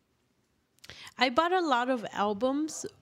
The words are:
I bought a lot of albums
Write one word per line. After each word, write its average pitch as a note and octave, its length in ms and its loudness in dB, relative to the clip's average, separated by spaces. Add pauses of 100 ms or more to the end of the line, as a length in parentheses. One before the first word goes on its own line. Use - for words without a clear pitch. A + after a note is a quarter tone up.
(1160)
I B3+ 120 2
bought D#4+ 220 2
a F#4 100 4
lot B3+ 280 0
of A#3 240 0
albums B3+ 720 -2 (160)